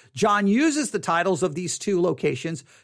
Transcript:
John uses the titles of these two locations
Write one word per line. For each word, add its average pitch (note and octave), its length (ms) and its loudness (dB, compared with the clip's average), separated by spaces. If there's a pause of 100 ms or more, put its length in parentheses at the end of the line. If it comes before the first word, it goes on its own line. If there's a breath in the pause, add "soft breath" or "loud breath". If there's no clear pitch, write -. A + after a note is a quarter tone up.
(140 loud breath)
John G3+ 340 2
uses C#4 440 2
the G3 80 -2
titles F3 440 0
of D#3+ 120 -2
these F3 240 -6
two F#3+ 220 0
locations D3 640 -2 (180 soft breath)